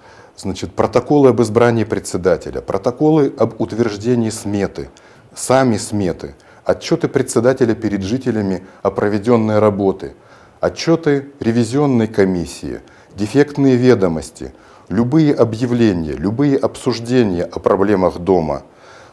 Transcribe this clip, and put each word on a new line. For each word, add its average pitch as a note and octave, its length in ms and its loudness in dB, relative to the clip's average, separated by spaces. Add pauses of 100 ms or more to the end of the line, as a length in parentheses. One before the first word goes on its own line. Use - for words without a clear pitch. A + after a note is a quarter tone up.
(380)
значит, F#2 380 -10
протоколы C3+ 540 4
об A#2 120 4
избрании A2+ 440 2
председателя, F#2 760 -2
протоколы C#3 760 0
об - 240 -2
утверждении A2+ 680 -2
сметы, G2+ 600 -6 (440)
сами B2 440 2
сметы, F#2 580 -6 (280)
отчеты D#3 440 0
председателя B2 680 0
перед G#2 300 -4
жителями G#2 600 -2 (200)
о G2 80 0
проведенной G#2+ 640 0
работе, G2 560 0 (460)
отчеты C#3+ 680 0 (100)
ревизионной A#2 680 0
комиссии, F2 760 -2 (340)
дефектные C3+ 600 2
ведомости, F#2+ 800 0 (340)
любые C3+ 460 2
объявления, A2 800 0
любые A#2+ 440 0
обсуждения A2+ 880 0
о - 160 -8
проблемах F#2+ 600 0
дома. E2 420 0 (520)